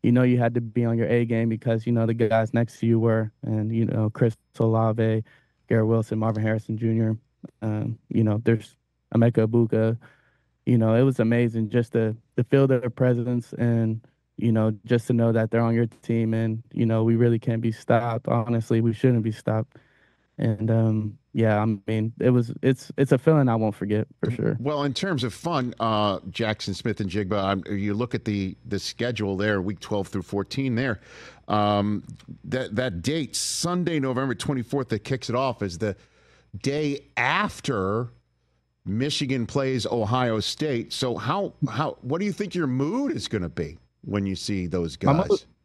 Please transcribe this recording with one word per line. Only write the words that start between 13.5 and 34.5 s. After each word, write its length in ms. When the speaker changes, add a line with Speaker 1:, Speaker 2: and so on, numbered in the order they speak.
Speaker 1:
and, 460
you 140
know, 200
just 220
to 60
know 180
that 180
they're 140
on 100
your 140
team 320
and, 260
you 120
know, 180
we 120
really 240
can't 220
be 100
stopped. 560
Honestly, 540
we 120
shouldn't 300
be 80
stopped. 460
And, 320
um, 480
yeah, 260
I 60
mean, 320
it 100
was, 320
it's, 360
it's 140
a 60
feeling 320
I 60
won't 180
forget 340
for 60
sure. 300
Speaker 2:
Well, 240
in 100
terms 300
of 100
fun, 460
uh, 400
Jackson 460
Smith 260
and 80
Jigba, 340
I'm, 200
you 200
look 180
at 120
the, 380
the 140
schedule 600
there, 240
week 180
twelve 280
through 140
fourteen 540
there. 260
Um, 560
that, 300
that 260
date, 340
Sunday, 640
November 360
twenty-fourth, 540